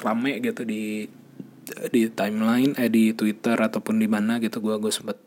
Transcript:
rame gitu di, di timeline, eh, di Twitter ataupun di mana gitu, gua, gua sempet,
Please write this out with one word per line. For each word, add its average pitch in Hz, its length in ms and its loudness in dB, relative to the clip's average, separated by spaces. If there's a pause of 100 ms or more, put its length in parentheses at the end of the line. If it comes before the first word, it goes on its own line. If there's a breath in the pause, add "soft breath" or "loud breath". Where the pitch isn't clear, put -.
rame 117 400 -2
gitu 117 240 -4
di, 107 400 -6 (880)
di 113 160 4
timeline, 110 720 2
eh, 113 80 2
di 110 240 6
Twitter 110 400 0
ataupun 110 480 0
di 107 80 2
mana 110 320 0
gitu, 110 160 -4
gua, 107 240 -2
gua 107 80 0
sempet, - 360 -6